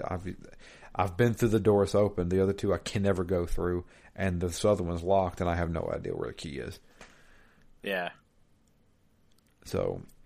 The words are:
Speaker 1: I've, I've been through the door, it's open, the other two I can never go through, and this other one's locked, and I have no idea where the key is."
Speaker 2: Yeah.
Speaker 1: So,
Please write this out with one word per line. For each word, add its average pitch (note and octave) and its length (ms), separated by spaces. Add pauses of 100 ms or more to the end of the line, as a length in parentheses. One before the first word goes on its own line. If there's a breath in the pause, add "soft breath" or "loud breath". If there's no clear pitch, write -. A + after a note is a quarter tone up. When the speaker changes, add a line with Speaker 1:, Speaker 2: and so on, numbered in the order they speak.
Speaker 1:
I've, F#2 280 (600 soft breath)
I've F#2 240
been A#2+ 160
through A#2+ 160
the G#2+ 100
door, G2+ 220
it's F#2+ 120
open, G2 360
the F#2 120
other G2 120
two G2+ 180
I G2+ 60
can - 240
never F#2+ 220
go F2 200
through, F2 400 (320 soft breath)
and F2+ 240
this E2+ 240
other G#2 180
one's E2+ 200
locked, F#2 400
and F2 80
I E2+ 60
have E2+ 140
no E2 240
idea - 200
where G1+ 140
the - 60
key C#2 240
is." - 200 (1040 soft breath)
Speaker 2:
Yeah. F#2 280 (1600)
Speaker 1:
So, - 340 (260)